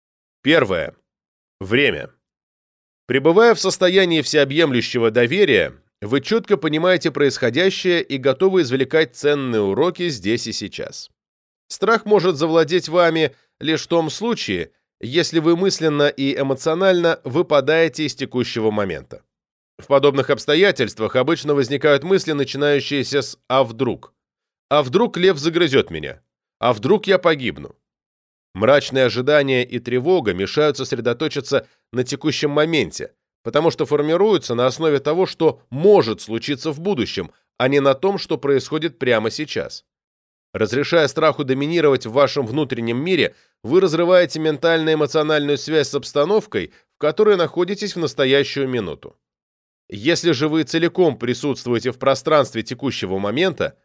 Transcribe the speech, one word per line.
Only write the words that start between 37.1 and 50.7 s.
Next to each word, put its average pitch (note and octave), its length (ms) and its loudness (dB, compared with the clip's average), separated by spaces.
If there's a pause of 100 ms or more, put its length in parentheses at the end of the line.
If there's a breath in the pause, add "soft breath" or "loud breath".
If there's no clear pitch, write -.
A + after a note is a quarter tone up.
а B2+ 100 0
не C#3+ 120 2
на C#3 140 4
том, F#3+ 240 0
что D#3+ 200 -6
происходит C#3 640 -2
прямо A2+ 320 0
сейчас. - 540 -10 (680)
Разрешая C#3 540 0
страху D3+ 380 0
доминировать C#3+ 600 0
в A2 60 -8
вашем C3+ 340 0
внутреннем A#2 520 -4
мире, D3+ 380 0 (280 soft breath)
вы C#3+ 160 2
разрываете F3 600 2
ментально-эмоциональную D#3 1200 0
связь D3 320 -2
с - 60 -6
обстановкой, D3 800 -2 (220 soft breath)
в - 20 -20
которой G3+ 400 2
находитесь F3 580 -4
в F3+ 40 -8
настоящую C#3 680 0
минуту. G2+ 500 -6 (720)
Если D3+ 420 0
же D3 180 -2
вы D#3 140 0
целиком E3 540 0